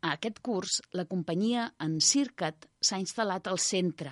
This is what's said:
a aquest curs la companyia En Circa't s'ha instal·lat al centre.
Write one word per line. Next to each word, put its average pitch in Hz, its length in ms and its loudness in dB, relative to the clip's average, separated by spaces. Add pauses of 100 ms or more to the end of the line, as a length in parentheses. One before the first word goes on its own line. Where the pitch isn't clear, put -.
a 160 120 0
aquest 214 280 -6
curs 185 380 -2 (140)
la 180 120 -2
companyia 190 640 0 (140)
En 160 180 0
Circa't 185 640 2 (160)
s'ha - 160 2
instal·lat 190 480 -2
al 185 160 0
centre. 175 500 0